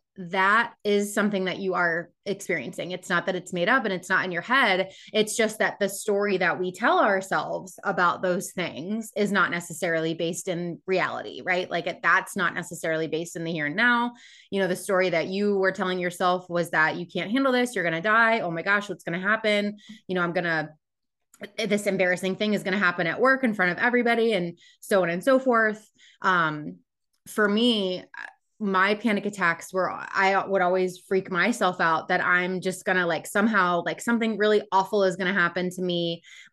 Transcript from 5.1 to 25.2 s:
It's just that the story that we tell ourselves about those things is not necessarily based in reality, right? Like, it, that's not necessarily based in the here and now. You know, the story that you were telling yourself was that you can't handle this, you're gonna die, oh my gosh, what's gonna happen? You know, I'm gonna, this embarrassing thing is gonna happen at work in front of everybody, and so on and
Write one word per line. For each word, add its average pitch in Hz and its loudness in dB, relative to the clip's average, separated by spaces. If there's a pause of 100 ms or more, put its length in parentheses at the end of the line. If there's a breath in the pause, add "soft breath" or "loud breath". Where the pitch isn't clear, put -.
It's 214 0
just 214 0
that - -2
the 202 0
story 202 0
that 175 0
we 185 -4
tell 285 2
ourselves 185 -2
about 180 0
those 180 -2
things 190 -6
is 202 0
not 185 2
necessarily 165 -2
based 170 -4
in 175 -4
reality, 120 -4
right? 180 -2
Like, 170 -4
it, 170 -6
that's 185 0
not 180 0
necessarily 160 -4
based 160 -6
in 170 -8
the 165 -4
here 156 -4
and 147 -6
now. 240 2 (400 loud breath)
You 196 0
know, 190 2
the 180 -2
story 185 2
that 165 0
you 202 0
were 190 2
telling 185 -2
yourself 180 0
was 170 -2
that 156 2
you 175 -8
can't 180 -6
handle 269 2
this, 247 0
you're 185 0
gonna 165 -2
die, 226 4
oh 175 -2
my 165 -4
gosh, 202 0
what's 180 -10
gonna 170 -4
happen? 208 0 (280 loud breath)
You 190 -4
know, 180 0
I'm 175 0
gonna, 160 -2 (880)
this 208 0
embarrassing 185 0
thing 214 0
is 165 0
gonna 190 -2
happen 180 2
at 160 -2
work 262 4
in 226 2
front 180 0
of 170 -6
everybody, 233 2
and 175 -2 (220 soft breath)
so 196 2
on 170 0
and 175 -4